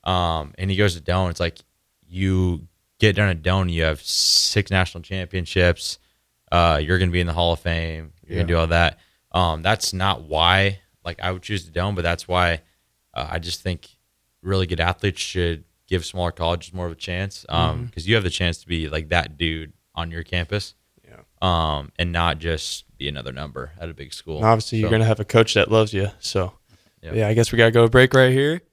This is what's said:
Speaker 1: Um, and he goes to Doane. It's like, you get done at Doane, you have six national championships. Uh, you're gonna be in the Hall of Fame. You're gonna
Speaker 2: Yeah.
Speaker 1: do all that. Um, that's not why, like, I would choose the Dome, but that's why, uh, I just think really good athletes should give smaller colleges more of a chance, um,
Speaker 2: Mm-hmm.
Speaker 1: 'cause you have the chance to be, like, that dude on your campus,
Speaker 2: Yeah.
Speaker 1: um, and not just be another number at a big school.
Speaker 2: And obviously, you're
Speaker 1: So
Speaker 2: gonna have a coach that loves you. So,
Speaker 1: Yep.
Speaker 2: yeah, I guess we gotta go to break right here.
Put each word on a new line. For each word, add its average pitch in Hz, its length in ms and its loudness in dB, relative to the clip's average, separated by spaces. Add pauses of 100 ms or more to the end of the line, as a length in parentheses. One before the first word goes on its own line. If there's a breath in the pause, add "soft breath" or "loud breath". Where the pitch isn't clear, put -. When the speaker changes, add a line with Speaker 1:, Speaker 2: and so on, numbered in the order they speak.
Speaker 1:
Um, 82 520 -2
and 95 140 -2
he 92 60 0
goes 98 180 2
to 85 60 -14
Doane. 90 280 0
It's 85 120 -6
like, 85 180 -4 (480)
you 92 600 0 (320)
get 104 180 4
done 101 120 2
at 82 140 -4
Doane, 90 280 2
you 82 120 0
have 78 180 0
six - 720 0
national 92 320 0
championships. 90 960 0 (520)
Uh, 85 300 4
you're 80 160 0
gonna 90 140 2
be 87 80 0
in 87 80 0
the 85 60 -4
Hall 85 180 2
of 82 80 -2
Fame. 82 540 -6 (120)
You're 87 120 -8
gonna 87 120 -2
Speaker 2:
Yeah. 85 60 2
Speaker 1:
do - 20 4
all 82 100 2
that. 85 300 2 (340)
Um, 82 300 0
that's 104 320 -2
not 92 300 -2
why, 90 560 2 (260)
like, 85 160 -10
I 90 100 -4
would 92 120 -8
choose 98 220 -6
the 82 60 -20
Dome, 90 220 -2
but 90 80 -4
that's 85 260 -2
why, 87 340 0 (520)
uh, 69 160 -6
I 82 80 -6
just 87 240 -8
think 90 260 -6 (540)
really 95 240 -2
good 82 140 -4
athletes 90 420 -2
should 85 440 -4 (200)
give 90 180 -2
smaller 87 280 -4
colleges 85 420 -4
more 90 140 -6
of 85 40 -8
a 82 40 -12
chance, 92 520 -8
um, 80 300 0
Speaker 2:
Mm-hmm. 120 120 -8
Speaker 1:
'cause 85 180 -8
you 110 80 2
have 107 80 0
the 90 80 -2
chance 85 280 -2
to - 80 -20
be, 82 220 -4
like, 78 200 -6
that 80 280 -2
dude 80 360 -4 (200)
on 85 160 -8
your 82 140 -10
campus, 90 500 -4 (340)
Speaker 2:
Yeah. - 120 -20 (240)
Speaker 1:
um, 78 560 0
and 87 120 -2
not 85 280 0
just 80 460 -6 (120)
be 69 100 -8
another 67 240 -10
number 67 480 -12
at 82 80 -10
a 82 60 -12
big 71 200 -16
school. 78 240 -10
Speaker 2:
And 76 100 -2
obviously, - 320 2
you're 104 100 0
Speaker 1:
So - 20 2
Speaker 2:
gonna 110 140 4
have 110 140 0
a 107 60 -6
coach 113 280 4
that 101 160 4
loves 110 240 2
you. 101 160 -2 (100)
So, 92 340 -4 (500)
Speaker 1:
Yep. 82 120 -10
Speaker 2:
yeah, 110 120 0
I 107 80 2
guess 113 160 4
we 117 80 0
gotta 117 120 8
go 117 140 6
to 113 60 2
break 127 240 6
right 131 160 8
here. 147 300 0 (120)